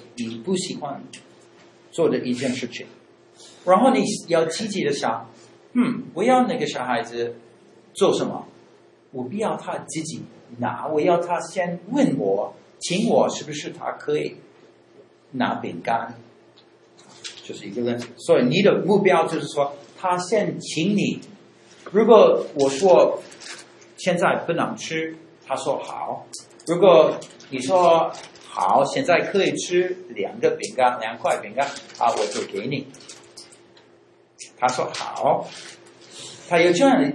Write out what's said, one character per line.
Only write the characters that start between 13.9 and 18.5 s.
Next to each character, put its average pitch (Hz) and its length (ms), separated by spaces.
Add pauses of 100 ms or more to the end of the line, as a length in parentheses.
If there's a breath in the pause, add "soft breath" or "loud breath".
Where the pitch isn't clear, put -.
可 147 260
以 - 180 (960)
拿 127 220
饼 110 280
干， 117 320 (1300)
就 - 100
是 104 120
一 101 40
个 120 120
问 120 140
题。 - 200
所 160 240
以 123 40
你 160 180